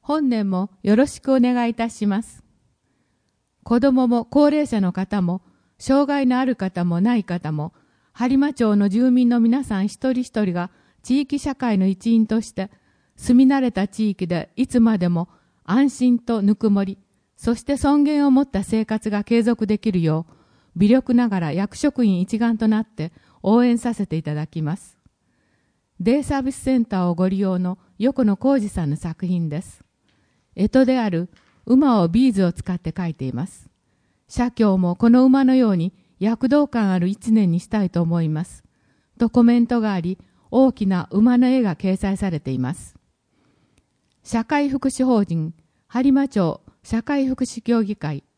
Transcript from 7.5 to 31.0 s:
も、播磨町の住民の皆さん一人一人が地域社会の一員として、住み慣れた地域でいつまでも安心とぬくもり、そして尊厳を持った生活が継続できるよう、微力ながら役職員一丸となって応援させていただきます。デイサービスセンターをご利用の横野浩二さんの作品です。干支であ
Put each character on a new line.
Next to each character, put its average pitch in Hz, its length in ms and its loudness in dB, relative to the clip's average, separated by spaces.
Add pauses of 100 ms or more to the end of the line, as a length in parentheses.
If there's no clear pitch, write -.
も、 151 200 -6 (420)
播 254 240 0
磨 285 140 0
町 214 240 0
の 202 120 2
住 240 220 2
民 247 180 4
の 240 120 2
皆 240 240 2
さ 208 140 -4
ん 190 80 -2
一 262 260 -4
人 247 100 -2
一 220 220 -4
人 185 80 -2
が 175 180 -6 (320)
地 269 200 -2
域 277 160 -6
社 285 160 -6
会 226 240 -2
の 185 80 0
一 196 260 -2
員 220 140 4
と 220 140 -2
し - 120 -12
て、 190 180 -10 (460)
住 254 300 4
み 262 40 6
慣 277 100 2
れ 254 100 0
た 196 160 -4
地 214 240 -4
域 185 160 -6
で 165 300 -6
い 262 100 -2
つ 247 140 0
ま 226 180 4
で 175 100 0
も 175 200 -2 (360)
安 254 260 0
心 247 280 0
と 233 240 -4
ぬ 208 140 2
く 220 140 0
も 202 140 0
り、 190 140 -10 (380)
そ 233 180 -2
し - 80 -12
て 277 140 -4
尊 294 280 2
厳 294 220 2
を 277 40 4
持 262 120 4
っ 277 40 -2
た 196 160 -4
生 220 220 -2
活 214 240 -6
が 202 160 -4
継 233 180 2
続 226 240 0
で 208 120 -2
き 220 120 -4
る 180 120 0
よ 160 260 -2
う、 - 60 -20 (420)
微 202 120 2
力 254 260 2
な 240 140 2
が 196 120 -2
ら 156 120 -4
役 196 240 -4
職 277 280 -2
員 190 160 2
一 202 180 -4
丸 233 200 0
と 220 100 0
な 214 140 0
っ - 40 -8
て 165 260 -10 (300)
応 226 220 2
援 240 140 2
さ 233 160 -4
せ 196 120 -6
て 156 100 -6
い 160 60 -4
た 151 120 -6
だ 151 120 -6
き - 140 -10
ま 156 160 -4
す。 - 220 -20 (1000)
デ 226 180 2
イ 285 60 -4
サ 277 160 -2
ー - 20 -6
ビ 262 100 -4
ス - 40 -10
セ 262 220 0
ン 233 60 2
タ 185 200 -2
ー - 20 0
を 175 80 0
ご 185 140 0
利 190 100 -2
用 190 200 -2
の 180 200 -4 (200)
横 254 260 0
野 202 120 2
浩 269 260 0
二 208 60 -6
さ 180 160 -6
ん 143 60 -2
の 151 60 -2
作 170 300 -10
品 170 220 -2
で 165 140 -8
す。 - 200 -20 (720)
干 208 140 0 (120)
支 262 40 6
で 262 140 0
あ 220 100 -2